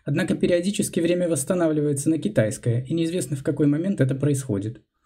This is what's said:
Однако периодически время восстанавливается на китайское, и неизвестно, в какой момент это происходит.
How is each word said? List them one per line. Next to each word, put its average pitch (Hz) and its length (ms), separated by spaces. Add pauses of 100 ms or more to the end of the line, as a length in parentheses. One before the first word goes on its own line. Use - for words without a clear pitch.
Однако 160 300
периодически 180 640
время 175 280
восстанавливается 156 800
на 160 120
китайское, 120 640
и - 80
неизвестно, 165 420
в 131 60
какой 151 240
момент 165 340
это 135 140
происходит. 123 720 (220)